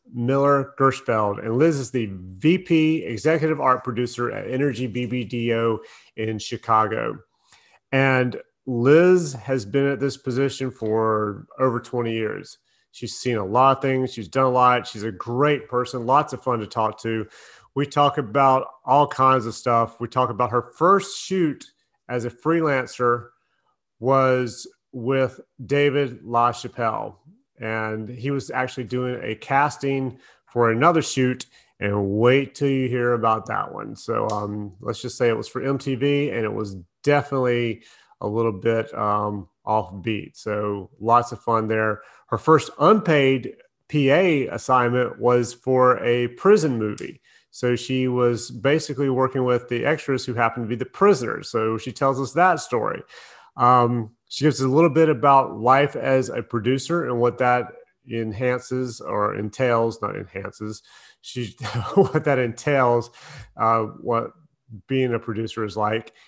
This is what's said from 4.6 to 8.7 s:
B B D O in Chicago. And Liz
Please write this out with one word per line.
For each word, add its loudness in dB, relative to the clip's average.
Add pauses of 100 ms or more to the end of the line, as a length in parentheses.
B -6
B -4
D -2
O 0 (360)
in -4
Chicago. 0 (760)
And 2 (280)
Liz 4